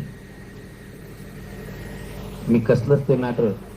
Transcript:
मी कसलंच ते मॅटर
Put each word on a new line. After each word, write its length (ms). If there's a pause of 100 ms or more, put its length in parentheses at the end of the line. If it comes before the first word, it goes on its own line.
(2500)
मी 120
कसलंच 480
ते 80
मॅटर 360 (240)